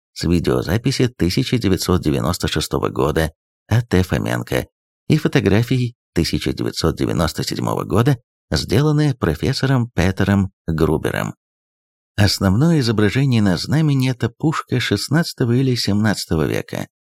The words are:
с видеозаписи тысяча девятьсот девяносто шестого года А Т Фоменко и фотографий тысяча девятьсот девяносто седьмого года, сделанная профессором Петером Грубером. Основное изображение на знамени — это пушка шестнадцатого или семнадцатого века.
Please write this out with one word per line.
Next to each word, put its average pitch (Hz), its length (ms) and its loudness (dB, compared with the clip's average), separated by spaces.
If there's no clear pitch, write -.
с - 120 -8
видеозаписи 87 840 0
тысяча 123 500 -2
девятьсот 92 440 0
девяносто 69 440 -2
шестого 73 420 -2
года 73 440 0
А 117 140 2
Т 92 200 2
Фоменко 58 640 -4
и 151 80 4
фотографий 120 800 0
тысяча 73 380 -2
девятьсот 65 440 -2
девяносто 67 480 -2
седьмого 52 400 -4
года, 120 340 2
сделанная 143 640 0
профессором 127 760 0
Петером 95 640 0
Грубером. 76 680 -2
Основное 104 640 2
изображение 117 600 2
на 101 160 2
знамени — 135 540 0
это 120 180 -2
пушка - 520 -4
шестнадцатого 143 720 0
или 127 240 2
семнадцатого 98 680 0
века. 50 420 -6